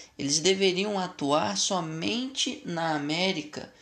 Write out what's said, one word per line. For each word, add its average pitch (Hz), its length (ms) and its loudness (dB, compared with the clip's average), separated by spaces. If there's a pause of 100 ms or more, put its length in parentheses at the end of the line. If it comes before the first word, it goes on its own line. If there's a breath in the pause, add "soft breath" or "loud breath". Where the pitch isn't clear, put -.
(160 loud breath)
eles 143 220 0
deveriam 190 600 2
atuar 180 580 0
somente 202 1080 -2
na 165 300 0
América, 156 880 -2